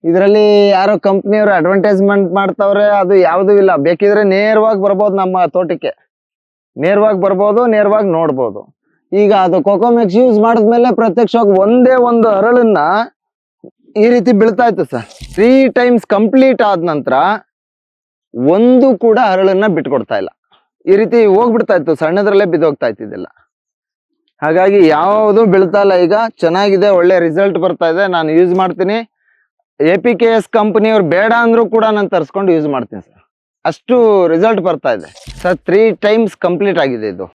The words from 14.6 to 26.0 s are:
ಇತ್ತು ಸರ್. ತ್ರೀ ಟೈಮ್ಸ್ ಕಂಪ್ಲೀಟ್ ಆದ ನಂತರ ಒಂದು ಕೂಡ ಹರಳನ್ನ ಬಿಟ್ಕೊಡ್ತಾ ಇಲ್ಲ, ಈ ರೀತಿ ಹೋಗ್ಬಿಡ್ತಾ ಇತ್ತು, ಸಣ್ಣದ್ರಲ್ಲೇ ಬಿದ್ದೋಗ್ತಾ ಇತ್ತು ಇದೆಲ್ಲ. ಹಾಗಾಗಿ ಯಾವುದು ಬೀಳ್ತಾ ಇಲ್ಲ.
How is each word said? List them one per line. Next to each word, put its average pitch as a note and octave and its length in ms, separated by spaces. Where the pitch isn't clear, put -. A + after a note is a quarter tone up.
ಇತ್ತು E3+ 220
ಸರ್. A#2 140
ತ್ರೀ A3+ 160
ಟೈಮ್ಸ್ B3 360
ಕಂಪ್ಲೀಟ್ B3 560
ಆದ E3+ 200
ನಂತರ C#3 220
ಒಂದು B3 320
ಕೂಡ A3 140
ಹರಳನ್ನ F#3+ 360
ಬಿಟ್ಕೊಡ್ತಾ B2 460
ಇಲ್ಲ, F2+ 80
ಈ G3 80
ರೀತಿ A3+ 180
ಹೋಗ್ಬಿಡ್ತಾ A3+ 460
ಇತ್ತು, D3+ 220
ಸಣ್ಣದ್ರಲ್ಲೇ G3 520
ಬಿದ್ದೋಗ್ತಾ D3 380
ಇತ್ತು A2 160
ಇದೆಲ್ಲ. F#2+ 200
ಹಾಗಾಗಿ F#3 360
ಯಾವುದು G#3 440
ಬೀಳ್ತಾ F#3+ 320
ಇಲ್ಲ. F#3+ 120